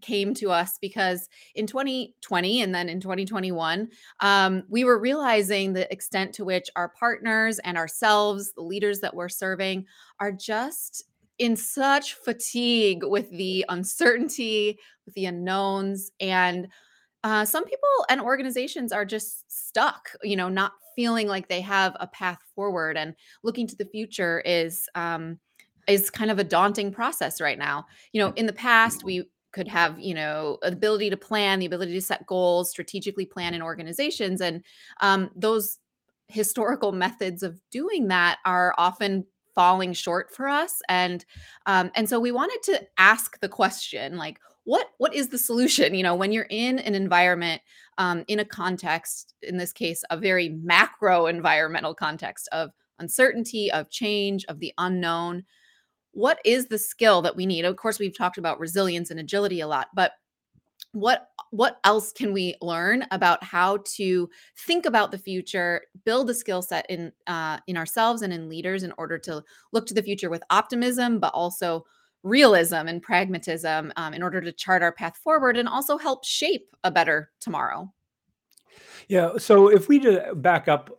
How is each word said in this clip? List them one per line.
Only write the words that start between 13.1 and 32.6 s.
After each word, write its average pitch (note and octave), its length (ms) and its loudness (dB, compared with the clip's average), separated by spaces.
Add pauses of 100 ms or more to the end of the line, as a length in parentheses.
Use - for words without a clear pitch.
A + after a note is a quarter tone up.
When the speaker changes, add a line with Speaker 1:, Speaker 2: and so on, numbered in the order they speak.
Speaker 1:
the F#3 380 -4
uncertainty, G#3+ 1080 0 (300)
with G3 80 -20
the F#3+ 100 -4
unknowns. G3 960 -4
And, F3+ 480 0 (560)
uh, G#3+ 200 0
some D#4 220 -2
people C5+ 240 -2 (180)
and C4+ 140 2
organizations B3+ 720 -4
are G#3 120 -2
just G#3+ 480 -8
stuck, - 600 -2 (100)
you G3+ 140 -2
know, F#3 120 -2
not F#3+ 260 -2 (220)
feeling A#3 320 0
like F#3+ 200 -4
they F3+ 140 -4
have F#3+ 380 0
a F3+ 80 -8
path F3+ 320 -6 (160)
forward, F3 420 -4
and D#3+ 160 -6 (300)
looking A#3 240 -4
to - 80 -16
the G#3 100 -8
future G3 600 -4
is, E3+ 500 -2
um, E3 420 -6 (500)
is G3 220 2
kind A3 220 -2
of G3 80 0
a G3 40 0
daunting G3 480 2
process A3+ 480 -4
right D3 200 -2
now. C#3+ 260 -4 (280)
You G#3+ 80 0
know, G3 140 0
in A3+ 120 0
the G#3 60 -4
past, A3+ 500 4
we F3+ 260 -6 (220)
could F3+ 160 -8
have, E3+ 320 0
you F#3 160 -6
know, D3+ 480 -4
the F3 60 0
ability G3+ 420 0
to G3 60 -2
plan, G3 420 0
the F3+ 80 -2
ability F3 260 -6
to F#3 80 -4
set - 240 -6
goals, F3+ 460 2